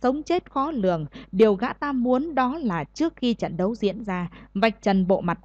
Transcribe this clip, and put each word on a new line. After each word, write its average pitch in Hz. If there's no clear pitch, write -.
sống 262
chết 349
khó 285
lường, 185
điều 208
gã 247
ta 285
muốn 254
đó 254
là 185
trước -
khi 240
trận 175
đấu 190
diễn 208
ra, 180
vạch 214
trần 190
bộ 190
mặt 170